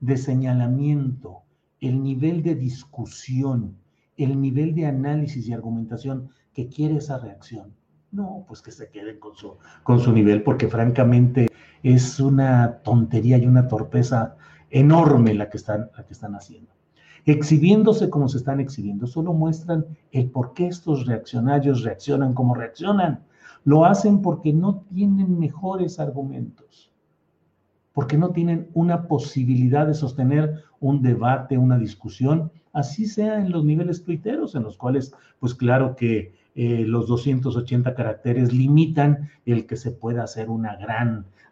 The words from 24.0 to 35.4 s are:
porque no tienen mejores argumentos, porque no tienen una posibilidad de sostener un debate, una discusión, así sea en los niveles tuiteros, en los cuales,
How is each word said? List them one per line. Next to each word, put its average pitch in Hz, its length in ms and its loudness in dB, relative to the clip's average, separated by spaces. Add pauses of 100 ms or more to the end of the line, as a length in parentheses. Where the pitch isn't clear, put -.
porque 160 300 -2
no 185 320 0 (100)
tienen 196 420 2
mejores 180 640 -4
argumentos, 135 920 -10 (1000)
porque 135 240 -2
no 175 140 2
tienen 170 440 -2
una 170 340 0
posibilidad 127 800 0
de 151 60 0
sostener 147 680 -2 (160)
un 139 240 0
debate, 127 560 0
una 127 200 4
discusión, 127 760 -2 (200)
así - 340 -4
sea 214 340 -2
en 185 100 -2
los 160 140 -2
niveles 170 400 0
tuiteros, 214 500 -6
en 127 80 -4
los 104 140 -10
cuales, 127 380 -4 (260)